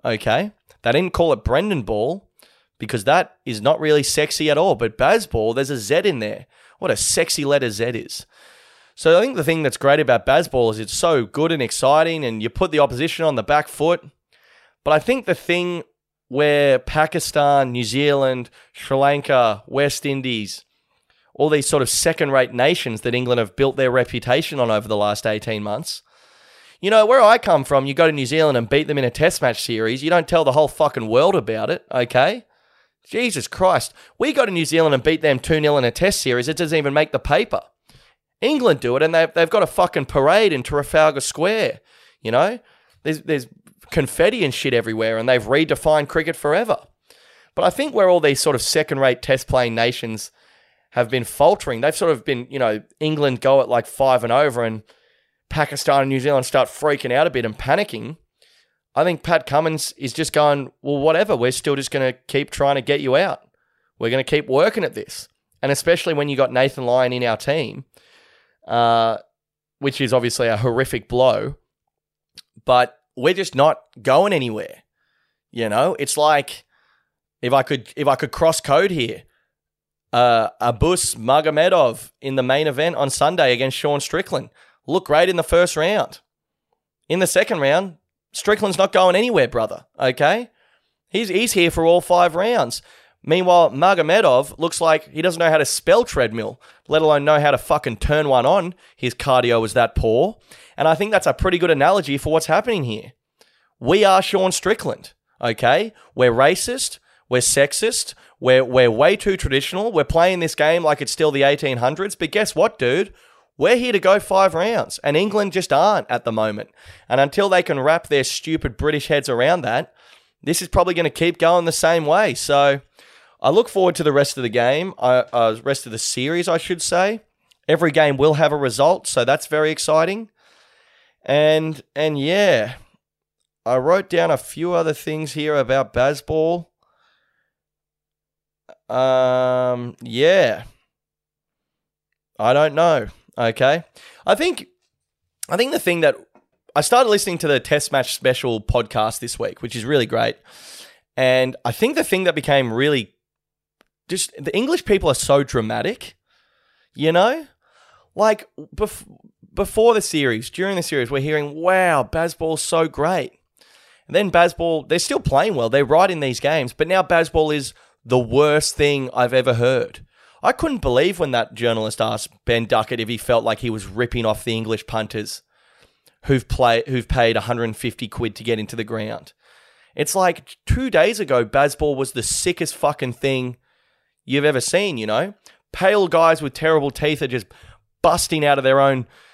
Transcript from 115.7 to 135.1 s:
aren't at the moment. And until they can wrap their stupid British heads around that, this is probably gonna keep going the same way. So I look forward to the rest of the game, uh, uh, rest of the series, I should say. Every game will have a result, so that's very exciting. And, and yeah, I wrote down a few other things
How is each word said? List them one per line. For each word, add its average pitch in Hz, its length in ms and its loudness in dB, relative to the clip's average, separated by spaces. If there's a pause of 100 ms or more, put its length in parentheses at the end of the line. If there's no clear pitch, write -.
aren't 170 360 2
at 120 160 -4
the 117 60 -2
moment. 110 400 -4 (380)
And 131 120 2
until 165 280 2
they 185 160 2
can 143 160 -4
wrap 156 260 0
their 143 160 0
stupid 151 540 -6
British 147 320 -2
heads 147 200 0
around 139 340 2
that, 123 300 -4 (480)
this 151 220 -4
is 175 60 -12
probably 180 260 2
gonna 165 160 0
keep 165 280 -2
going 170 260 4
the 165 80 0
same 165 340 2
way. 170 280 2
So 143 480 2 (580)
I 131 100 2
look 220 180 2
forward 185 280 0
to 165 80 -4
the 147 80 2
rest 139 240 0
of 131 80 -6
the 120 40 -2
game, 131 500 0
uh, 127 340 2
uh, 113 320 2
rest 139 220 -4
of 117 60 -12
the 113 60 -10
series, 160 480 -4
I 170 120 0
should 170 220 -6
say. 196 400 -2 (460)
Every 151 240 2
game 147 260 2
will 147 180 4
have 151 180 2
a 151 40 -2
result, 139 520 0
so 123 160 0
that's 139 240 0
very 156 240 0
exciting. 170 580 0 (920)
And, 156 580 2 (140)
and 151 200 -2
yeah, 143 580 0 (920)
I 120 120 2
wrote 175 300 0
down 170 220 0
a 143 60 2
few 170 360 -8
other 165 220 0
things 156 380 -8